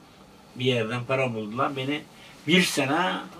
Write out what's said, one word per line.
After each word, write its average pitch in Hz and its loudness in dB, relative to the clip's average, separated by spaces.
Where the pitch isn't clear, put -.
bir 127 -4
yerden 120 0
para 131 0
buldular. 120 -2
Beni 143 -4
bir 175 6
sene 147 0